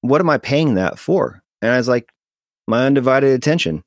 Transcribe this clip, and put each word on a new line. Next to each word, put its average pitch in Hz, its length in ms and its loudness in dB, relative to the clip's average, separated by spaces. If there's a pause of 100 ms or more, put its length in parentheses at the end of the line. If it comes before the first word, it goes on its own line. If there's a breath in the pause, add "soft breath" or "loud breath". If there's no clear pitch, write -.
what 139 180 2
am 175 80 0
I 147 80 2
paying 139 380 -2
that 92 240 -2
for?" 156 440 -4 (200)
And 113 80 0
I 123 80 2
was 120 100 -2
like, 120 220 -2 (560)
"My 123 200 0
undivided 135 460 2
attention." 151 540 -2